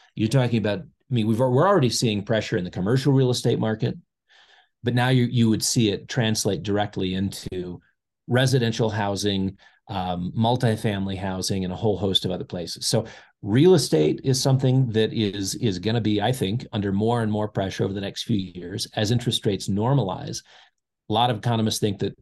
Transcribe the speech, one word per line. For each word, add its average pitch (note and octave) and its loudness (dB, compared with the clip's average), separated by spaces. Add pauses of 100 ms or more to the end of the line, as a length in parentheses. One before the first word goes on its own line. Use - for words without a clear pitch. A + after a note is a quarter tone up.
(160)
you're G#2+ 0
talking B2 2
about, G2+ -2
I - -10
mean, A2 2
we've, A2 2
we're C3 4
already D#3 4
seeing G#2 0
pressure A2 -2
in F2+ -2
the F2+ -8
commercial C3 0
real C3 4
estate A#2 0
market, A2 -2 (880)
but A#2 -2
now B2 2
you, B2+ 4
you A#2 2
would G#2+ 2
see A2+ 2
it - -6
translate A2 0
directly G#2 -2
into F2+ -6 (480)
residential A#2+ 2
housing, G2+ -2 (300)
um, F2+ -4
multifamily A2 0
housing, F#2 -4
and F2+ -4
a F2+ -6
whole G2 0
host G2 0
of F#2+ -2
other - -6
places. - -8
So A2 0 (360)
real C3+ 6
estate D#3 2
is C3 0
something C3 4
that A2 2
is, G2+ -2
is F#2+ -2
gonna A2+ 0
be, G#2 0
I A2+ 2
think, A2+ -2
under G2+ -2
more A2+ 0
and G#2+ -2
more G#2+ -2
pressure G2 -4
over G2+ -2
the G2 -6
next G2 -8
few A2+ 0
years F2+ -8
as G#2+ 0
interest A#2+ 0
rates G2+ -2
normalize. G#2 0 (680)
A G#2+ -4
lot A#2+ 2
of A2 -2
economists A2+ 0
think G#2 0
that G2 -4